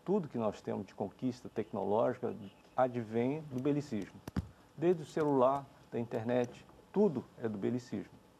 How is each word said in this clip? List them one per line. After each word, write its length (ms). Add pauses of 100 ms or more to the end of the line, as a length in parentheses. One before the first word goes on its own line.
tudo 240
que 80
nós 240
temos 240
de 100
conquista 540
tecnológica 840 (420)
advém 680 (100)
do 100
belicismo. 540 (640)
Desde 260
o 20
celular, 600 (260)
da 80
internet, 640 (260)
tudo 320 (180)
é 60
do 100
belicismo. 540 (280)